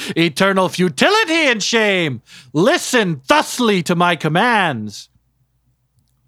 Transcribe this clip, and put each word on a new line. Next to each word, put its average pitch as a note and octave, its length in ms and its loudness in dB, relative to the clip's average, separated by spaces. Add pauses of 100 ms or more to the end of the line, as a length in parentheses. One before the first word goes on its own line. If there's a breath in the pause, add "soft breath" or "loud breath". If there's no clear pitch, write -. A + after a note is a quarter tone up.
(160 loud breath)
eternal F#3 540 0
futility D#4+ 640 0 (140)
and A3+ 160 0
shame. F#3 580 0 (320 loud breath)
Listen G3+ 760 0
thusly G3+ 540 0
to F3 140 -2
my F3 200 2
commands. D#3+ 960 -2 (1200)